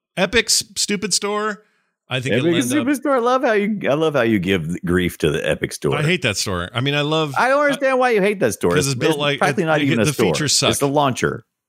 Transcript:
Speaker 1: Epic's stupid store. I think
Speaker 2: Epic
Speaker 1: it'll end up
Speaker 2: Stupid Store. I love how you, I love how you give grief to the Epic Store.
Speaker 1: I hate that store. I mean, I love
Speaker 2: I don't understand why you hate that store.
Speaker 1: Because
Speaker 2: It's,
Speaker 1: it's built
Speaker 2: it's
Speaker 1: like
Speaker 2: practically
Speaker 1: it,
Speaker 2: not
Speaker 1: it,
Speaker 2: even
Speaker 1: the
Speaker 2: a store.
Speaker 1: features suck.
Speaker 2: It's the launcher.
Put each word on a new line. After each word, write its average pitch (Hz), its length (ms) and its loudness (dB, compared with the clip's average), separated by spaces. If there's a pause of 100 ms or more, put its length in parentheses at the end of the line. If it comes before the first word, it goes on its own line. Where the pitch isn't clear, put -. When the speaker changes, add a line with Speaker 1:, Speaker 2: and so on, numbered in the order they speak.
(160)
Speaker 1:
Epic's 202 460 0 (140)
stupid 208 360 -2
store. 208 520 -4 (440)
I 127 120 -4
think 120 140 -2
Speaker 2:
Epic 127 120 0
Speaker 1:
it'll 170 80 2
end - 100 0
up - 60 -6
Speaker 2:
Stupid 277 260 0
Store. 294 200 -2
I - 20 2
love 247 240 0
how 262 100 2
you, 208 360 0
I 127 60 4
love 156 200 0
how 135 80 2
you 113 180 4
give 87 440 -2
grief 87 340 0
to 78 120 2
the - 180 -2
Epic - 240 -2
Store. 71 240 -2
Speaker 1:
I 76 60 -2
hate 170 200 0
that 110 140 -2
store. 90 380 -4
I 120 60 -2
mean, 139 140 -2
I 147 80 0
love 151 360 -2
Speaker 2:
I 226 100 2
don't 277 140 2
understand 269 380 0
why 254 100 2
you 220 100 2
hate 196 200 0
that 117 120 2
store. - 180 0
Speaker 1:
Because 135 180 2
Speaker 2:
It's, 139 60 0
Speaker 1:
it's 123 60 -8
built 156 120 2
Speaker 2:
it's 147 80 -2
Speaker 1:
like 147 180 -2
Speaker 2:
practically 190 260 0
Speaker 1:
it, - 20 -2
Speaker 2:
not 156 140 2
Speaker 1:
it, 147 40 0
Speaker 2:
even 135 180 2
Speaker 1:
the 151 80 2
Speaker 2:
a - 20 -4
store. 120 140 0
Speaker 1:
features 95 300 0
suck. 127 140 2
Speaker 2:
It's - 100 -2
the 143 80 2
launcher. 135 560 0 (240)